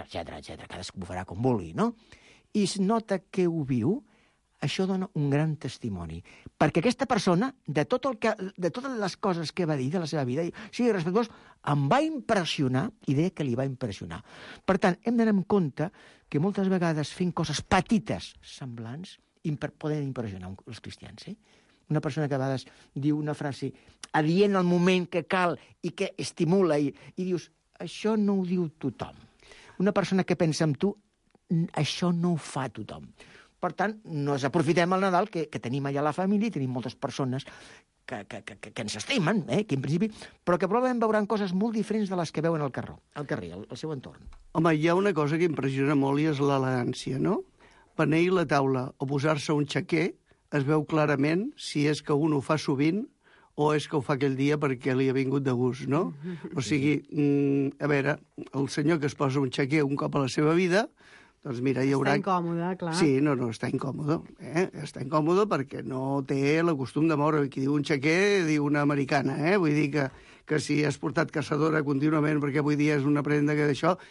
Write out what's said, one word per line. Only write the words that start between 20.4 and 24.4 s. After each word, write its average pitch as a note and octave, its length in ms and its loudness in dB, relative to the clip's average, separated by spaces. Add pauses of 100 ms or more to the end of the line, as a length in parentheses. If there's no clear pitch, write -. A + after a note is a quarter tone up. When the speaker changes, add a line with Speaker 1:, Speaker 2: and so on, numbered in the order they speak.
Speaker 1:
un, F#2+ 80 -10 (100)
els A2+ 140 -14
cristians, - 480 -16
eh? G3+ 80 -12 (540)
Una D3+ 100 0
persona C#3 300 -2
que C#3+ 40 -2
a C3 60 0
vegades C3+ 240 -2 (300)
diu D3 260 0
una D3+ 160 -4
frase C#3 320 -6 (480)
adient F#3+ 400 4